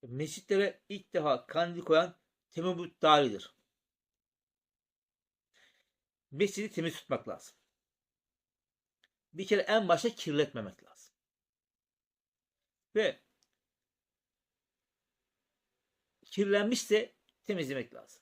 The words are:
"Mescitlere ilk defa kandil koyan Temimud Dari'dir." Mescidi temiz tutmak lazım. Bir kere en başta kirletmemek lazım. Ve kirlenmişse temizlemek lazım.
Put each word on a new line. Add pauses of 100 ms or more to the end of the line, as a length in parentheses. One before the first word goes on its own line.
"Mescitlere
ilk
defa
kandil
koyan (340)
Temimud
Dari'dir." (2750)
Mescidi
temiz
tutmak
lazım. (1800)
Bir
kere
en
başta
kirletmemek
lazım. (1800)
Ve (3000)
kirlenmişse (300)
temizlemek
lazım.